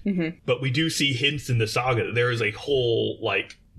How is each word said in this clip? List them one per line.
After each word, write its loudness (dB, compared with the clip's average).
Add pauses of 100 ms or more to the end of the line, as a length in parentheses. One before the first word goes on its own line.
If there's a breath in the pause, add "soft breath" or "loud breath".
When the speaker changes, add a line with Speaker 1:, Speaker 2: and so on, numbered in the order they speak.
Speaker 1:
Mm-hmm. -2
Speaker 2:
But 2
we 0
do 2
see 0
hints -2
in 2
the 2
saga 0
that -4
there 2
is -2
a 0
whole, 0
like, -2 (200)